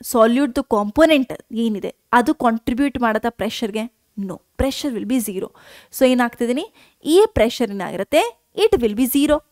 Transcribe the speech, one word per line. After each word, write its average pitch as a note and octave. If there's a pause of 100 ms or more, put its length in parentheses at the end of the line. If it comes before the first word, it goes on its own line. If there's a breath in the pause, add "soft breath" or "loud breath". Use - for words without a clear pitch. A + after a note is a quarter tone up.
ಸೊಲ್ಯೂಟ್‌ದು A#3+
ಕಾಂಪೋನೆಂಟ್ B3+ (180)
ಏನಿದೆ A3 (180)
ಅದು B3
ಕಾಂಟ್ರಿಬ್ಯೂಟ್ B3
ಮಾಡತ್ತಾ A3+
ಪ್ರೆಷರ್‌ಗೆ? A3 (180)
No, F#3+
pressure C4
will G3+
be A#3
zero. F#3 (480 soft breath)
So C4
ಏನಾಗ್ತಿದ್ದೀನಿ? B3 (300 soft breath)
ಈ F#4
ಪ್ರೆಷರ್ A3+
ಏನಾಗಿರುತ್ತೆ? G3+ (100)
It G#4+
will A3
be B3
zero. D4